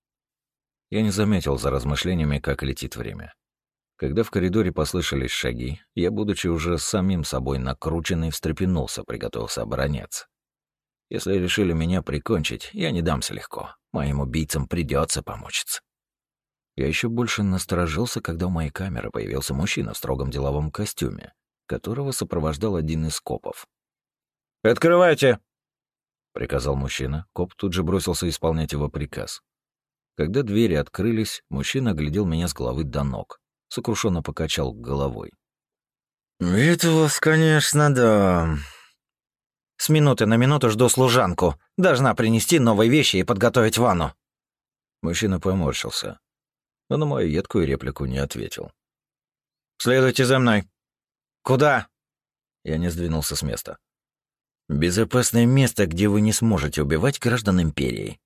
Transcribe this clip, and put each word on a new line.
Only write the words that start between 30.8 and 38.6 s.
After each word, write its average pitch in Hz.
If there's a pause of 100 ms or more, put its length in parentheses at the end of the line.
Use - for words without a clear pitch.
мужчина 107
оглядел 78
меня 82
с 78
головы 64
до 71
ног, 62 (280)
сокрушенно 101
покачал 73
головой. 62 (1040)
«Вид 127
у 160
вас, 151
конечно, 156
да. 98 (1200)